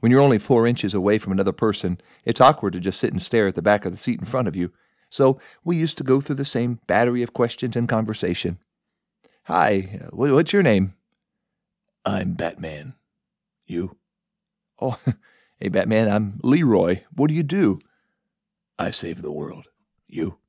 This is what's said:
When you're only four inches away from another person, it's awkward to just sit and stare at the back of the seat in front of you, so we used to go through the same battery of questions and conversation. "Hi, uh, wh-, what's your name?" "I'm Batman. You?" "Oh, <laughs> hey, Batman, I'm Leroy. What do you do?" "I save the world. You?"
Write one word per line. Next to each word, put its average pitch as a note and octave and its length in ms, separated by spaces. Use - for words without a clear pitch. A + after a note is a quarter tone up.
When A#2 100
you're C3 100
only C3+ 160
four A#2 300
inches A2 260
away G2+ 240
from G2 140
another F#2+ 200
person, F#2+ 480
it's - 160
awkward B2+ 320
to F#2 60
just F#2 200
sit - 120
and F#2 100
stare A2 260
at F#2 80
the E2+ 80
back G#2 220
of F#2 60
the F#2+ 60
seat - 220
in - 60
front B2 220
of E2+ 80
you, F2 160
so C3 300
we F3 140
used D#3+ 200
to C#3+ 60
go C3 180
through C#3 140
the C#3 100
same A#2+ 400
battery A#2+ 380
of A#2 100
questions A#2 420
and A#2+ 140
conversation. G2 720
"Hi, F#2+ 560
uh, - 60
wh-, C3+ 260
what's D#3 200
your G3+ 100
name?" G2 320
"I'm F#2 300
Batman. E2 640
You?" F2 300
"Oh, B2+ 160
<laughs> - 300
hey, G2+ 100
Batman, G#2+ 400
I'm G#2 320
Leroy. G#2 600
What D3 140
do D#3 80
you E3 80
do?" C#3+ 360
"I F#2 100
save - 320
the D2+ 100
world. - 360
You?" - 420